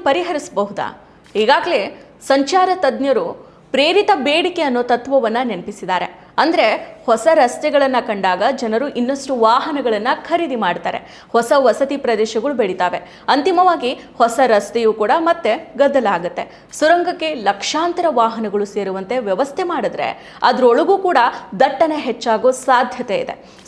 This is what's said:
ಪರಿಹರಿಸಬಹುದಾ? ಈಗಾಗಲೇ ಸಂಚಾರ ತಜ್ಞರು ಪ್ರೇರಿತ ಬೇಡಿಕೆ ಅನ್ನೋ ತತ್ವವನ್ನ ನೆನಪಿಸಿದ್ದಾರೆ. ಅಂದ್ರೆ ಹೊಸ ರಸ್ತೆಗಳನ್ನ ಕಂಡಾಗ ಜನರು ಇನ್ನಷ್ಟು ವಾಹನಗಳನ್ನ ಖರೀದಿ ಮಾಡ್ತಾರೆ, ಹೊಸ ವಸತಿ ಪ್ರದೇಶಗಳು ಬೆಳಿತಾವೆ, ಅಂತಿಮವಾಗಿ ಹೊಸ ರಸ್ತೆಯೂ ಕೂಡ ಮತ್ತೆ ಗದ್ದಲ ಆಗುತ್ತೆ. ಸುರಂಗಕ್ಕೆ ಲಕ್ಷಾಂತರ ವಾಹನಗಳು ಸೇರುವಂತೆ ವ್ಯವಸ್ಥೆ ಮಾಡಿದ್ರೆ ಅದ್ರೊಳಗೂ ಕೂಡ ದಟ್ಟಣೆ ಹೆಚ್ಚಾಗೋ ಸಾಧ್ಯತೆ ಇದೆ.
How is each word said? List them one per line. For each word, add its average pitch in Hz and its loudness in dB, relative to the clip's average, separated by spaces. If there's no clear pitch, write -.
ಪರಿಹರಿಸಬಹುದಾ? 285 -4
ಈಗಾಗಲೇ 285 2
ಸಂಚಾರ 285 2
ತಜ್ಞರು 240 0
ಪ್ರೇರಿತ 349 4
ಬೇಡಿಕೆ 339 0
ಅನ್ನೋ 247 0
ತತ್ವವನ್ನ 240 0
ನೆನಪಿಸಿದ್ದಾರೆ. 180 -6
ಅಂದ್ರೆ 320 2
ಹೊಸ 226 2
ರಸ್ತೆಗಳನ್ನ 269 0
ಕಂಡಾಗ 190 -2
ಜನರು 233 -2
ಇನ್ನಷ್ಟು 277 -4
ವಾಹನಗಳನ್ನ 247 0
ಖರೀದಿ 330 -2
ಮಾಡ್ತಾರೆ, 180 -4
ಹೊಸ 233 2
ವಸತಿ 269 2
ಪ್ರದೇಶಗಳು 226 -2
ಬೆಳಿತಾವೆ, 180 -2
ಅಂತಿಮವಾಗಿ 320 2
ಹೊಸ 226 2
ರಸ್ತೆಯೂ 214 0
ಕೂಡ 214 2
ಮತ್ತೆ 339 0
ಗದ್ದಲ 277 2
ಆಗುತ್ತೆ. 175 -6
ಸುರಂಗಕ್ಕೆ 330 2
ಲಕ್ಷಾಂತರ 339 -2
ವಾಹನಗಳು 214 -2
ಸೇರುವಂತೆ 190 -6
ವ್ಯವಸ್ಥೆ 277 -2
ಮಾಡಿದ್ರೆ 175 -4
ಅದ್ರೊಳಗೂ 254 4
ಕೂಡ 330 2
ದಟ್ಟಣೆ 294 2
ಹೆಚ್ಚಾಗೋ 233 0
ಸಾಧ್ಯತೆ 247 0
ಇದೆ. - -10